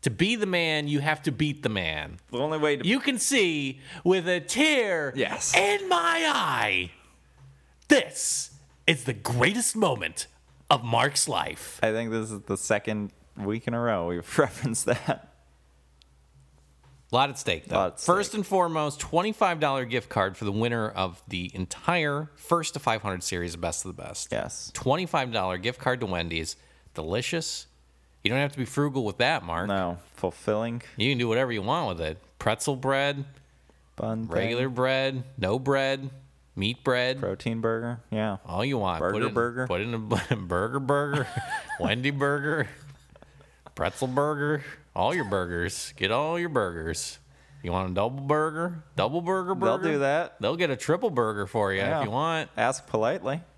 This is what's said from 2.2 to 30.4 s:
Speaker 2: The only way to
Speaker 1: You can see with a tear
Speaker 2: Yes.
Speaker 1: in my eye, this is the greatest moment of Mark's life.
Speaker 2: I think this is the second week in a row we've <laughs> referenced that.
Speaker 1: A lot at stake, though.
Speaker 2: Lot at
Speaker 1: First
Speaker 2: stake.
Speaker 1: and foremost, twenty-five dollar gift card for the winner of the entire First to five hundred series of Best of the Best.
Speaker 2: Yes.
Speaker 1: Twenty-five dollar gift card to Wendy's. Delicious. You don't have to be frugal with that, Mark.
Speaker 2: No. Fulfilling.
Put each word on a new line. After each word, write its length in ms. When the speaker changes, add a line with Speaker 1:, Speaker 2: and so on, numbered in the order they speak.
Speaker 2:
The 80
only 180
way 200
to 100
Speaker 1:
You 140
can 180
see 640
with 240
a 100
tear 760
Speaker 2:
Yes. 400
Speaker 1:
in 340
my 340
eye, 580
this 640
is 160
the 100
greatest 640
moment 520
of 140
Mark's 440
life. 560
Speaker 2:
I 80
think 200
this 200
is 100
the 160
second 540
week 300
in 80
a 40
row 280
we've 320
<laughs> 0
referenced 480
that. 400
Speaker 1:
A 40
lot 140
at 80
stake, 280
though. 100
Speaker 2:
Lot 180
at 60
Speaker 1:
First 300
Speaker 2:
stake. 100
Speaker 1:
and 80
foremost, 540
twenty-five 580
dollar 240
gift 260
card 280
for 80
the 60
winner 380
of 380
the 260
entire 840
First 400
to 40
five 220
hundred 220
series 300
of 80
Best 240
of 100
the 60
Best. 300
Speaker 2:
Yes. 420
Speaker 1:
Twenty-five 580
dollar 260
gift 220
card 200
to 60
Wendy's. 500
Delicious. 760
You 60
don't 100
have 140
to 40
be 80
frugal 380
with 140
that, 260
Mark. 240
Speaker 2:
No. 300
Fulfilling. 680